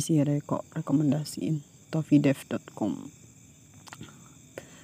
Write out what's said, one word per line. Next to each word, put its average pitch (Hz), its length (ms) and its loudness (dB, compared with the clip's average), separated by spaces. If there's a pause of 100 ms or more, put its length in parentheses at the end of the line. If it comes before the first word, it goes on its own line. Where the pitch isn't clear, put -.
sih 160 160 2
Rai 147 240 2
kok - 320 -4
rekomendasiin, 160 880 0 (320)
toffeedev 143 560 2
dot - 100 -4 (140)
com. - 340 -6 (1700)